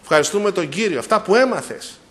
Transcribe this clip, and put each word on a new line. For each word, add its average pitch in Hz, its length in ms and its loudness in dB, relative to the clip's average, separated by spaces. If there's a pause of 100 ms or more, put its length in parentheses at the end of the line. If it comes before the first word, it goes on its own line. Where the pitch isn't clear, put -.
Ευχαριστούμε 190 500 0
τον 170 180 -4
Κύριο, 170 300 -2
αυτά 214 220 0
που 202 140 2
έμαθες. - 640 -2 (120)